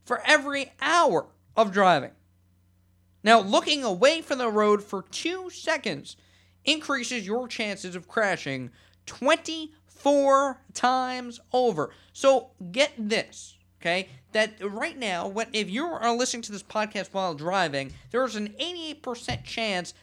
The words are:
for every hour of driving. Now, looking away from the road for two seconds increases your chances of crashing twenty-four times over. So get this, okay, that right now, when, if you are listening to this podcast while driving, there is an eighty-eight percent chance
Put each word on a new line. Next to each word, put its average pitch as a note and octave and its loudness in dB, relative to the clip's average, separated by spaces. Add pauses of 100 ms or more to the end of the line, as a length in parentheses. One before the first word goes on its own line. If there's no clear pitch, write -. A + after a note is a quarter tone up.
for A3 -2
every C#4 2 (100)
hour D4 4 (300)
of G#3+ 4
driving. F3 4 (1120)
Now, A3+ 8
looking C#4+ 2
away B3 2
from C#4+ -4
the A#3+ -2
road G#3 4
for F#3+ -8
two F4+ -6
seconds C4 -6 (480)
increases B3+ -2
your A#3 -4
chances G3 -8
of E3+ -16
crashing D3+ -4 (340)
twenty-four C#4+ 0 (140)
times B3+ -2 (120)
over. G#3+ 2 (220)
So C4+ 4 (200)
get C#4 2
this, - -6 (220)
okay, F3+ 0 (220)
that A3 0 (100)
right A3+ -6
now, F#3+ -4
when, A3 -4
if G#3 -2
you B3 -4
are A#3 0
listening A#3+ -2
to G#3+ -14
this G3 -10
podcast G#3+ -6
while F#3 -2
driving, D3 -2 (200)
there B3 0
is G#3+ -4
an G#3 -6
eighty-eight D#4+ -10
percent - -8
chance G3 -6 (100)